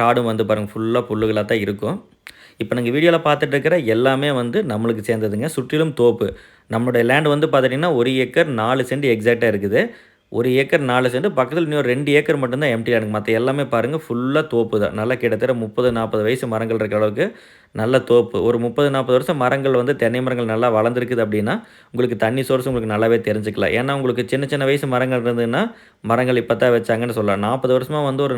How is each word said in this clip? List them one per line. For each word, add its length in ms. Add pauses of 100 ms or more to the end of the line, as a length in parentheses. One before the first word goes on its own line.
காடும் 300
வந்து 180
பாருங்க 240
ஃபுல்லா 280 (100)
புல்லுகளா 400
தான் 140
இருக்கும். 300 (680)
இப்ப 160
நீங்க 180
வீடியோல 300
பார்த்துட்டு 280
இருக்கிற 220 (180)
எல்லாமே 360 (100)
வந்து 180 (140)
நம்மளுக்கு 360
சேர்ந்ததுங்க. 460
சுற்றிலும் 460
தோப்பு. 260 (480)
நம்மளுடைய 360
லேண்ட் 240
வந்து 180
பார்த்துட்டீங்கன்னா 480
ஒரு 100 (140)
ஏக்கர் 260 (100)
நாலு 200 (100)
சென்ட் 220
எக்ஸாக்டா 400
இருக்குது. 280 (560)
ஒரு 100 (120)
ஏக்கர் 280
நாலு 240
சென்ட், 140 (100)
பக்கத்துல 300
இன்னொரு 240
ரெண்டு 260
ஏக்கர் 240
மட்டும்தான் 320
எம்டி 200
லேண்டுங்க. 220
மத்த 240
எல்லாமே 260 (100)
பாருங்க 320
ஃபுல்லா 440
தோப்பு 320
தான். 160
நல்லா 220
கிட்டத்தட்ட 420
முப்பது, 260 (100)
நாற்பது 280
வயசு 280
மரங்கள் 260
இருக்கிற 200
அளவுக்கு 260 (540)
நல்ல 140 (160)
தோப்பு. 260 (120)
ஒரு 160
முப்பது, 320
நாற்பது 200
வருஷம் 280
மரங்கள் 360
வந்து 220
தென்னை 240
மரங்கள் 260
நல்லா 240
வளர்ந்துருக்குது 500
அப்படின்னா 280 (380)
உங்களுக்கு 340
தண்ணி 240
சோர்ஸ் 200
உங்களுக்கு 240
நல்லாவே 260 (100)
தெரிஞ்சுக்கலாம். 500
ஏன்னா 200
உங்களுக்கு 340
சின்ன 180
சின்ன 180
வயசு 240
மரங்கள் 300
இருந்ததுன்னா 400 (480)
மரங்கள் 320
இப்ப 180
தான் 140
வச்சாங்கன்னு 440
சொல்லலாம். 280
நாற்பது 300
வருஷமா 320
வந்து 180
ஒரு 100